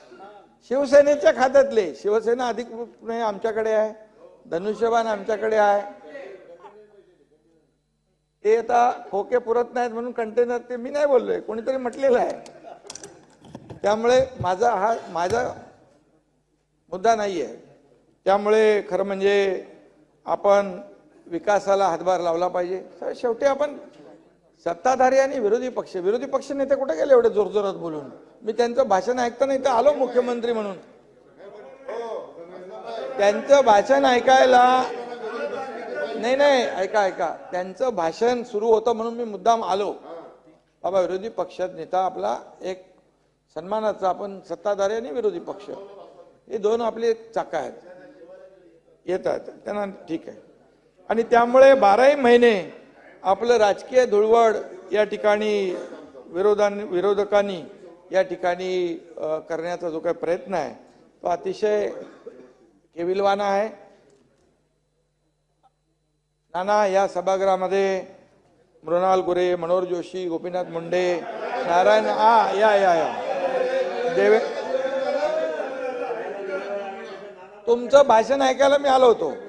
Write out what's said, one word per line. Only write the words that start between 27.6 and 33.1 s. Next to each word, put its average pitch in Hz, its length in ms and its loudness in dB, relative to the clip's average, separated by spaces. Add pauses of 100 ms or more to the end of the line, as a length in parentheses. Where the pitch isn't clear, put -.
बोलून? 160 320 -8 (360)
मी 214 100 -8
त्यांचं 240 360 0
भाषण 202 320 0
ऐकतो 240 260 -2
नाही 269 140 0
तर 277 100 0
आलो 254 240 4
मुख्यमंत्री 240 600 -2
म्हणून. 202 240 -6 (2500)